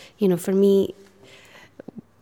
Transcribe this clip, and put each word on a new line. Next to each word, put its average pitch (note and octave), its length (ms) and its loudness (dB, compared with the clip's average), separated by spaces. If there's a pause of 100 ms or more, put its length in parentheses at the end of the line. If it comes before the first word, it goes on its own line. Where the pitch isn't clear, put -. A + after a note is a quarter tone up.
(180)
you G3+ 120 0
know, F3 80 2
for F#3+ 160 -6
me, G3 420 2 (1300)